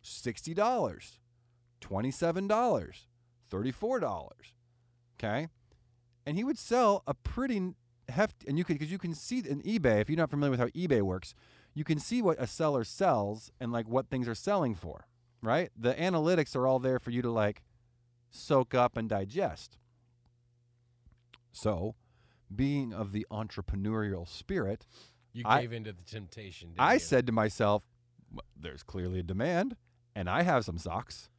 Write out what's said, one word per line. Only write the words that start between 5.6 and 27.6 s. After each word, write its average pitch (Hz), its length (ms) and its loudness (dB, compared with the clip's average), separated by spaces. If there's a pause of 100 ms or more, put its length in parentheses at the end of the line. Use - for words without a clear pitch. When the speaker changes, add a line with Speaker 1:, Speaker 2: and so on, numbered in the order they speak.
Speaker 1:
And 147 100 -4
he 208 80 -2
would 262 140 -2
sell 226 500 2
a 147 60 -2
pretty 254 440 -2
n-, 185 180 -4 (340)
heft-, 185 380 0
and 139 100 0
you 175 60 2
could, 156 160 0
'cause 151 120 -4
you 190 60 -4
can 170 180 -4
see 247 240 -4
in 147 220 -4
eBay, 135 400 4
if 107 80 0
you're 156 80 2
not 160 120 2
familiar 143 220 2
with 123 80 0
how 120 80 2
eBay 151 340 2
works, 92 320 -2 (400)
you 151 100 -6
can 151 160 0
see 240 220 -2
what 185 200 2
a 120 60 -2
seller 147 360 0
sells 110 760 0
and, 120 120 -4
like, 117 160 -2
what 123 220 0
things 127 180 -2
are 113 80 -4
selling 165 400 0
for, - 320 -12 (340)
right? 139 340 2
The 120 180 2
analytics 170 640 2
are 127 120 2
all 131 120 4
there 131 200 2
for 120 120 -6
you 120 100 0
to, 120 100 0
like, 107 320 2 (680)
soak - 460 2
up 123 220 4
and 113 100 -4
digest. 104 680 -4 (1700)
So, 107 440 -2 (580)
being 135 400 0
of 101 180 -6
the 104 200 -4
entrepreneurial 104 960 -2
spirit, 113 580 -4 (480)
Speaker 2:
You 120 120 -10
Speaker 1:
I 123 160 6
Speaker 2:
gave 120 120 -8
in 113 100 -8
to 107 100 -10
the 87 100 -18
temptation, 98 680 -14
didn't 82 120 -10
Speaker 1:
I 170 120 6
Speaker 2:
you? 262 60 4
Speaker 1:
said 123 280 4
to 120 60 0
myself, 107 500 4 (480)